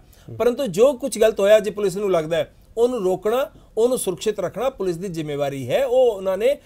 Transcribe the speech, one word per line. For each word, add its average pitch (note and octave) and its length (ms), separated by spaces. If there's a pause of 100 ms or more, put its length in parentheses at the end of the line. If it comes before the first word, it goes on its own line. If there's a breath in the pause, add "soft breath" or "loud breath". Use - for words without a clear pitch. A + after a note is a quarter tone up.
(380 soft breath)
ਪਰੰਤੂ A#3+ 280
ਜੋ A3 280
ਕੁਛ B3 260
ਗਲਤ A3 200
ਹੋਇਆ, G#3 200
ਜੇ G#3 120
ਪੁਲਿਸ G3 260
ਨੂੰ G3+ 140
ਲੱਗਦਾ E3 260
ਹੈ, D3 160 (240)
ਉਹਨੂੰ A#3+ 260
ਰੋਕਣਾ, G#3+ 480 (260 soft breath)
ਉਹਨੂੰ A#3+ 200
ਸੁਰੱਖਿਅਤ G3+ 420
ਰੱਖਣਾ F#3 300
ਪੁਲਿਸ F#3 280
ਦੀ F#3 100
ਜ਼ਿੰਮੇਵਾਰੀ C#3+ 600
ਹੈ। A3+ 160
ਉਹ B3 260
ਉਹਨਾਂ F#3+ 260
ਨੇ C4 280